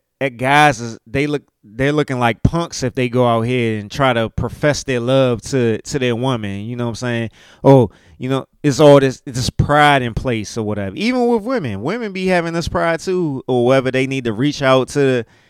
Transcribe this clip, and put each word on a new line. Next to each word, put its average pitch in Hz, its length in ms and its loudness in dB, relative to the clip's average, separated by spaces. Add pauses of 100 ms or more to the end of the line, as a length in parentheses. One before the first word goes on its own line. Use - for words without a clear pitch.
(200)
at 131 160 -4
guys 135 440 2
as 117 260 -12
they 135 200 -4
look, 147 160 -4 (200)
they're 117 300 -2
looking 143 260 -2
like 120 240 0
punks 170 400 -2
if 127 120 -4
they 127 140 -2
go 123 180 2
out 117 160 2
here 117 360 -2
and 104 120 -10
try 135 220 2
to 113 180 0
profess - 540 -2
their 127 160 -2
love 127 420 2
to, 117 400 0
to - 160 -8
their 123 180 0
woman, 110 480 -4
you 120 120 -10
know 120 80 -6
what 120 60 -4
I'm 110 60 -10
saying? 117 340 -6 (320)
Oh, 135 280 6 (280)
you 135 100 -8
know, 131 180 -4 (160)
it's 139 180 0
all 143 200 10
this, 131 240 -2
this 127 260 -6
pride 147 520 2
in 117 120 -4
place 113 420 -4
or 113 80 -2
whatever. 101 320 -6
Even 240 320 -2
with 233 140 2
women, 165 400 -6
women 208 300 -6
be 185 140 -4
having 170 280 0
this 165 140 -4
pride 165 320 -2
too, 170 460 -4
or 123 200 2
whether 131 240 4
they 131 160 0
need 135 180 -6
to 117 80 -2
reach 139 300 -2
out 131 260 4
to, 131 360 0 (240)